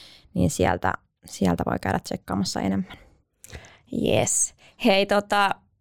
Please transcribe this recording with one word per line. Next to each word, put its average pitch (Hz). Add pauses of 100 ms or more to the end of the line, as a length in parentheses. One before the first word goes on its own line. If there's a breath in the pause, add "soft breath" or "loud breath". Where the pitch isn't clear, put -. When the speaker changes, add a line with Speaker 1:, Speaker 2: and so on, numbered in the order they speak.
(340 loud breath)
Speaker 1:
niin 175
sieltä, - (320)
sieltä 175
voi -
käydä 190
tsekkaamassa -
enemmän. 196 (1080 loud breath)
Speaker 2:
Yes. - (300 soft breath)
Hei, 202
tota, 202 (300)